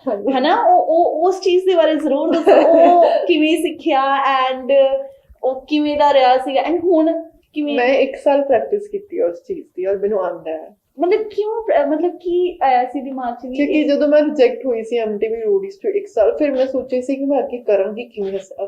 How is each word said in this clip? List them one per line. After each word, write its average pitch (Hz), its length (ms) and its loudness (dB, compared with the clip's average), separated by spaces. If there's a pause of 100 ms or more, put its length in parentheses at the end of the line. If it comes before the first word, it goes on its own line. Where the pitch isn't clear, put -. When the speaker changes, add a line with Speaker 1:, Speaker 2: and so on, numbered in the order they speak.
Speaker 1:
ਹਾਂਜੀ। 208 260 -4
Speaker 2:
ਹੈ 254 60 0
ਨਾ? 359 240 0
ਉਹ, - 180 4
ਉਹ, 320 460 2
ਉਸ 370 140 -2
ਚੀਜ਼ 370 240 2
ਦੇ 370 100 2
ਬਾਰੇ 311 200 2
ਜ਼ਰੂਰ 302 400 -2
ਦੱਸੋ, 330 320 4
ਉਹ 339 380 6
Speaker 1:
<laughs> - 220 0
Speaker 2:
ਕਿਵੇਂ 311 300 2
ਸਿੱਖਿਆ 311 460 -2 (480)
and 262 160 -8 (760)
ਉਹ 262 220 -4
ਕਿਵੇਂ 294 320 -2
ਦਾ 294 160 4
ਰਿਹਾ 262 240 6
ਸੀਗਾ 269 240 -2
and 330 220 -2
ਹੁਣ 330 460 2 (240)
ਕਿਵੇਂ? 294 220 -4
Speaker 1:
ਮੈਂ 247 200 2
ਇੱਕ - 200 0
ਸਾਲ 285 260 2
ਪ੍ਰੈਕਟਿਸ 220 460 0
ਕੀਤੀ - 320 -10
ਹੈ 170 60 0
ਉਸ 170 180 -6
ਚੀਜ਼ - 320 -12
ਦੀ 185 100 -8
ਔਰ 196 120 -2
ਮੈਨੂੰ 196 280 -2
ਆਉਂਦਾ 165 260 -8
ਹੈ। 160 240 -12 (240)
Speaker 2:
ਮਤਲਬ, 370 220 2
ਕਿਉਂ 427 420 -6
ਪ੍ਰ-, 285 240 0
ਮਤਲਬ, 330 300 -2
ਕੀ 359 460 -4
ਆਇਆ 254 220 2
ਸੀ 269 160 -8
ਦਿਮਾਗ 254 320 -8
'ਚ 240 120 -16
ਵੀ 254 100 -10
Speaker 1:
ਕਿਉਂਕਿ 285 180 -2
Speaker 2:
ਇਹ 302 160 0
Speaker 1:
ਜਦੋਂ 285 180 0
ਮੈਂ 294 140 4
ਰਿਜੈਕਟ 262 440 0
ਹੋਈ 233 180 -4
ਸੀ 240 140 -4
ਐਮ 214 200 -4
ਟੀ 226 100 -4
ਵੀ 226 140 -6
ਰੋਡੀਜ਼ 196 340 -2
'ਚੋਂ 240 160 -6
ਇੱਕ 403 160 -4
ਸਾਲ, - 300 0
ਫਿਰ 294 140 0
ਮੈਂ 262 160 0
ਸੋਚਿਆ 254 340 -4
ਸੀ 269 140 -4
ਕਿ 269 100 -6
ਮੈਂ 277 140 0
ਅੱਗੇ 240 180 -6
ਕਰਾਂਗੀ 214 480 -2
ਕਿਵੇਂ, 196 340 -8
ਸ-, - 140 -20 (140)